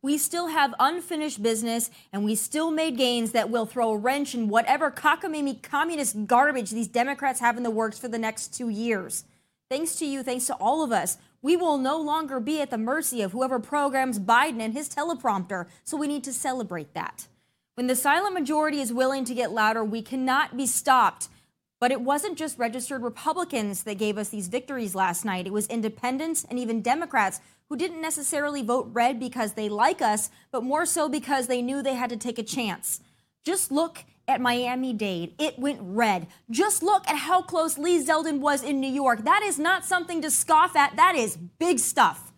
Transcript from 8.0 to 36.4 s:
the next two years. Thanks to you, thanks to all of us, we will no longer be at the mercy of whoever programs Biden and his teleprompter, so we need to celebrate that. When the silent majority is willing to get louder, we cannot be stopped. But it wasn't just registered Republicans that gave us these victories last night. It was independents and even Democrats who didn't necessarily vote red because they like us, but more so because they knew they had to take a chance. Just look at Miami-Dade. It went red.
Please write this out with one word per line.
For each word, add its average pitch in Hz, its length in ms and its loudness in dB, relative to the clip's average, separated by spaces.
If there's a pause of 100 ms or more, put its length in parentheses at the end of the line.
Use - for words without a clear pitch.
the 226 120 -4
next 220 340 -4
two 240 160 -4
years. 214 560 -2 (460)
Thanks 311 240 -2
to 330 100 -4
you, 277 160 -4
thanks 247 240 -4
to - 100 -2
all 285 280 2
of 240 80 0
us, 180 260 0 (240)
we 330 160 4
will 320 220 2
no 269 200 0
longer 294 400 -2
be 294 220 -2
at 277 80 -2
the 233 80 -4
mercy 247 460 -2
of 185 80 -2
whoever 254 280 0
programs 262 600 0
Biden 226 420 4
and 220 120 -4
his 294 140 -6
teleprompter, 202 760 -2 (180)
so 311 140 -6
we 294 100 -2
need 285 180 -4
to 269 80 -8
celebrate 196 600 -4
that. - 340 -8 (500)
When 247 80 -2
the 254 100 2
silent 320 380 2
majority 302 480 0
is 233 100 -2
willing 262 340 2
to 240 100 -6
get 226 160 -2
louder, 220 320 2
we 220 180 -2
cannot 262 560 0
be 269 80 -2
stopped. 240 640 4 (520)
But 247 120 4
it 254 100 0
wasn't 285 340 0
just 311 220 -6
registered 240 460 -4
Republicans 247 800 -2
that 208 160 -6
gave 208 180 0
us 214 120 -6
these 208 180 -6
victories 240 480 -4
last 180 280 0
night. 185 220 -2
It 190 80 -6
was 208 140 0
independents 254 840 -2
and 247 80 -4
even 226 240 -2
Democrats 240 580 0 (300)
who 302 80 -6
didn't 330 240 -4
necessarily 294 640 -2
vote 240 300 0
red 240 260 2
because 240 340 -4
they 214 160 -4
like 240 320 2
us, 214 300 0 (200)
but 233 120 -2
more 302 240 0
so 311 200 0
because 262 380 -2
they 247 160 0
knew 262 220 -2
they 262 100 0
had 247 160 -2
to 233 80 -6
take 233 220 -6
a 220 40 -4
chance. - 560 -4 (460)
Just 370 260 0
look 330 340 0 (220)
at 254 140 0
Miami-Dade. 240 960 -2
It 302 220 -2
went 277 240 -2
red. 196 420 0 (240)